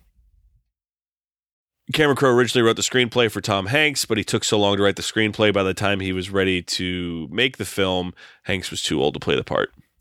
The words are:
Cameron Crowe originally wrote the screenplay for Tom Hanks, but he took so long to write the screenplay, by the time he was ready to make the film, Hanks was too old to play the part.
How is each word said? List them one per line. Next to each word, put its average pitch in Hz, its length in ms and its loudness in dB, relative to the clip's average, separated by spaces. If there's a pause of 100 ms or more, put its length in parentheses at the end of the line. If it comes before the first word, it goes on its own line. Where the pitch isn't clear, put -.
(1900)
Cameron 143 240 2
Crowe 135 140 4
originally 120 360 4
wrote 113 100 4
the 104 60 -6
screenplay 120 480 2
for 101 120 -6
Tom 98 240 0
Hanks, 147 400 0
but 113 100 -2
he 101 80 0
took - 180 -2
so - 160 0
long 101 200 2
to 101 40 0
write 98 140 2
the 90 60 -10
screenplay, 107 500 2
by 98 100 2
the 95 120 0
time 101 260 -2
he 95 140 -4
was 92 160 -6
ready 95 320 0
to 87 680 -6
make 120 280 -2
the - 80 -8
film, 92 480 -2 (300)
Hanks 92 260 -4
was - 120 -8
too 73 200 -2
old 71 120 0
to - 60 -12
play 73 160 -2
the 64 80 -2
part. - 260 -4 (300)